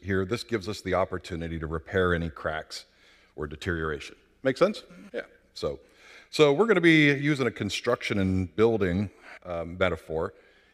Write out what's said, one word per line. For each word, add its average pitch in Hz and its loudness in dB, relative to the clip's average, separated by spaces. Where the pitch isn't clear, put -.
here, 95 0
this 110 -4
gives 101 -4
us 104 -8
the 90 -2
opportunity 85 -4
to 78 -6
repair 87 0
any 85 -2
cracks - -8
or 73 -6
deterioration. 78 -6
Make 131 0
sense? 202 0
Yeah. 120 -8
So, 73 -6
so 147 6
we're 175 4
gonna 208 4
be 156 6
using 139 0
a 113 0
construction 117 -2
and 95 0
building, 101 2
um, 85 -8
metaphor 85 -2